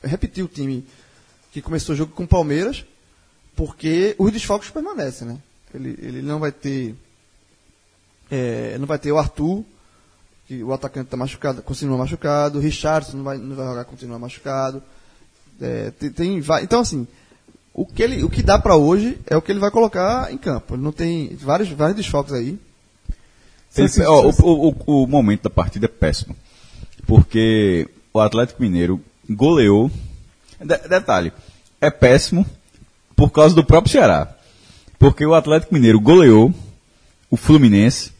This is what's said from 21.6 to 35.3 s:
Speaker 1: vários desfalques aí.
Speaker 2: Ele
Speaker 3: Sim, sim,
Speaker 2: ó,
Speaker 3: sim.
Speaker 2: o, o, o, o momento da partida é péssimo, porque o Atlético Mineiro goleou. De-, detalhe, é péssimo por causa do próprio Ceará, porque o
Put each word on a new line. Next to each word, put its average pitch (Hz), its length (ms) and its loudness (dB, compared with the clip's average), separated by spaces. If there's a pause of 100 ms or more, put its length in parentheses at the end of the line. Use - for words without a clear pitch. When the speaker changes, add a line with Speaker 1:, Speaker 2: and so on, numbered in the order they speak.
Speaker 1:
vários 156 280 -2
desfalques 143 360 -6
aí. 131 260 -8 (1160)
Speaker 2:
Ele 139 120 2
Speaker 3:
Sim, - 140 0
sim, 139 60 2
Speaker 2:
ó, 147 240 6
Speaker 3:
sim. - 100 0
Speaker 2:
o, 165 260 2
o, 139 60 -2 (120)
o, 143 180 2
o - 20 -4
momento 120 380 0
da 104 60 -2
partida 95 360 -4
é - 20 -2
péssimo, - 460 -4 (720)
porque 110 840 2 (240)
o 110 80 2
Atlético 110 420 0
Mineiro 90 380 0 (280)
goleou. 113 600 4 (680)
De-, - 300 -6
detalhe, 92 440 -2 (480)
é 147 100 2
péssimo 135 540 2 (720)
por - 160 4
causa 156 240 6
do 160 100 6
próprio 165 280 4
Ceará, 95 420 2 (640)
porque 139 260 4
o 156 100 4